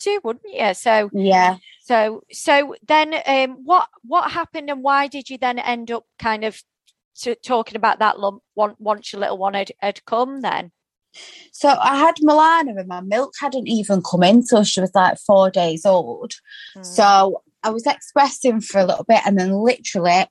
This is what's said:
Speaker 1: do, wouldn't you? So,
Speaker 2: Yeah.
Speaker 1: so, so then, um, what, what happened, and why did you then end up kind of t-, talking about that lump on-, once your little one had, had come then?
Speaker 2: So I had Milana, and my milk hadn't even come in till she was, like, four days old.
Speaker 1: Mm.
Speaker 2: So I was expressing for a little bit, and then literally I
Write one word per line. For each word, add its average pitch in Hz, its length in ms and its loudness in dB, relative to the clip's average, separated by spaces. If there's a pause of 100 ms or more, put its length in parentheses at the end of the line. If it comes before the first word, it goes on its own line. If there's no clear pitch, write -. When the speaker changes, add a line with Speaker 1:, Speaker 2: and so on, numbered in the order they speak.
Speaker 1:
do, 403 240 -4
wouldn't 247 280 -10
you? 208 220 -2
So, 214 380 0
Speaker 2:
Yeah. 185 460 2 (220)
Speaker 1:
so, 220 520 -2
so 285 420 0 (120)
then, 311 280 2 (100)
um, 262 400 -2
what, 339 240 2 (140)
what 311 300 -2
happened, 320 360 -8
and 277 140 -8
why 277 240 0
did 277 240 -14
you 262 80 -14
then 247 220 -4
end 233 320 -8
up 233 120 -8 (140)
kind 220 260 -4
of 214 160 -8 (560)
t-, 240 200 -8
talking 226 400 -6
about 214 240 -2
that 214 180 0
lump 202 240 -6 (140)
on-, 208 240 -4
once 208 320 -6
your 202 80 -12
little 202 180 -4
one 196 160 -4
had, 196 160 -6 (100)
had 196 260 -8
come 254 340 -4
then? 180 320 -6 (800)
Speaker 2:
So - 160 0
I 269 300 2
had 330 180 2
Milana, 302 640 2
and 185 100 -12
my 180 120 -12
milk 208 400 -4
hadn't 262 280 -6
even 202 340 0
come 180 220 0
in 233 200 6
till 214 200 4
she - 160 -2
was, 185 120 -2
like, 185 280 2
four 190 300 4
days 170 360 -2
old. 170 460 0 (440)
Speaker 1:
Mm. 190 80 -18
Speaker 2:
So 196 580 4 (200)
I 220 80 -4
was 226 160 -6
expressing 269 720 0
for - 180 -4
a 190 60 2
little - 200 -2
bit, 226 200 4
and 196 140 2
then 185 140 0
literally 196 580 -2
I 180 200 2